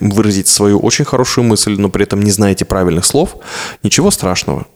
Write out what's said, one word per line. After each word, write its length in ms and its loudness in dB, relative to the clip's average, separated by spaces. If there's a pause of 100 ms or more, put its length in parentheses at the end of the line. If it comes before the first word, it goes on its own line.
выразить 480 0
свою 300 2
очень 260 0
хорошую 400 0
мысль, 320 0
но 120 0
при 140 -2
этом 180 -2
не 100 2
знаете 340 0
правильных 400 0
слов, 320 0 (460)
ничего 280 2
страшного. 640 -4